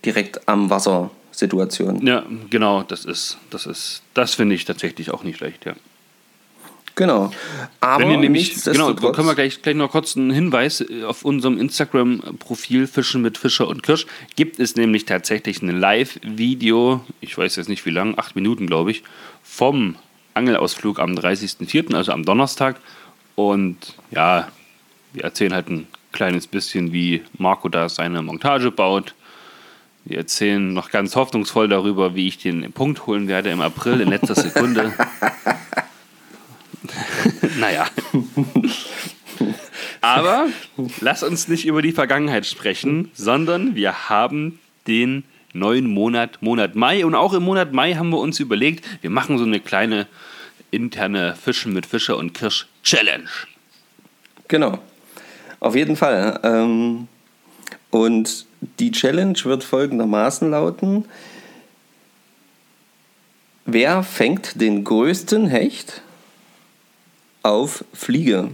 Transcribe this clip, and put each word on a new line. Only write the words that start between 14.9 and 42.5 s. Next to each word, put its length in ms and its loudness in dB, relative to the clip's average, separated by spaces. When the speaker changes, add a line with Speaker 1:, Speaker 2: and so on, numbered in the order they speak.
Speaker 2:
tatsächlich 580 -2
ein 160 -2
Live-Video, 1200 2
ich 180 -12
weiß 200 -2
jetzt 100 -8
nicht 180 -6
wie 40 0
lang, 280 0
acht 200 -6
Minuten, 280 0
glaube 260 2
ich, 120 -6
vom 520 0
Angelausflug 640 0
am 180 0
dreißigsten 500 -2
vierten, 280 0
also 180 0
am 100 -4
Donnerstag. 540 0
Und 600 0
ja, 360 2
wir 140 -10
erzählen 280 0
halt 160 -4
ein 180 -6
kleines 340 -2
bisschen, 460 -4
wie 300 0
Marco 300 0
da 220 0
seine 320 -4
Montage 500 -2
baut. 440 0
Wir 140 -8
erzählen 540 0
noch 180 -6
ganz 260 0
hoffnungsvoll 500 2
darüber, 480 2
wie 140 0
ich 80 -8
den 340 -4
Punkt 340 -4
holen 220 -2
werde 220 -2
im 100 -2
April 400 0
in 80 2
letzter 280 0
Sekunde. 600 2
<laughs> 60 2
Naja. 280 0
Aber 460 4
lass 220 0
uns 240 -4
nicht 180 -2
über 160 2
die 100 2
Vergangenheit 540 0
sprechen, 680 -2